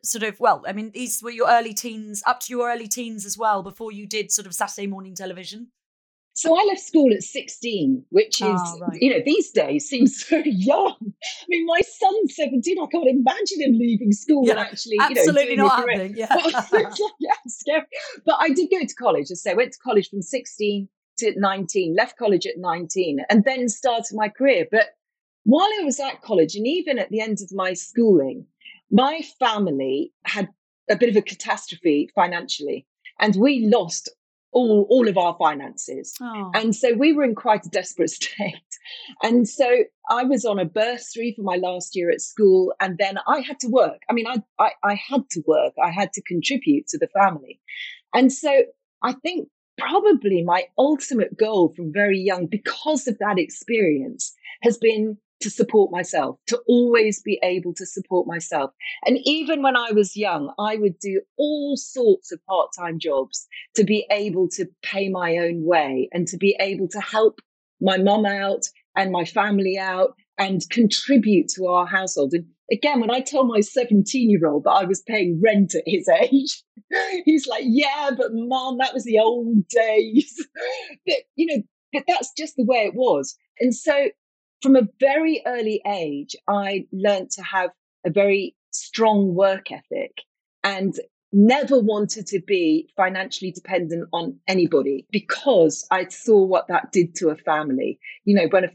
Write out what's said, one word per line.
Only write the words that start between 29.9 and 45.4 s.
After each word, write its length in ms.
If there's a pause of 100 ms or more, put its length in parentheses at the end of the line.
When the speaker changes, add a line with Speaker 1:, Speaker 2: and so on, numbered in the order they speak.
Speaker 2:
had 240 (400)
a 80
bit 140
of 60
a 60
catastrophe 920
financially, 720 (320)
and 180
we 300
lost 420 (440)
all, 380
all 180
of 80
our 220
finances. 840
Speaker 1:
Oh. 340
Speaker 2:
And 200
so 200
we 180
were 100
in 140
quite 280
a 40
desperate 420
<laughs> 100
state. 340 (680)
And 260
so 360 (260)
I 140
was 200
on 140
a 60
bursary 720
for 60
my 120
last 400
year 160
at 100
school, 600
and 180
then 200 (100)
I 120
had 200
to 80
work. 320 (100)
I 20
mean, 140
I, 160 (160)
I, 140 (100)
I 120 (140)
had 220
to 160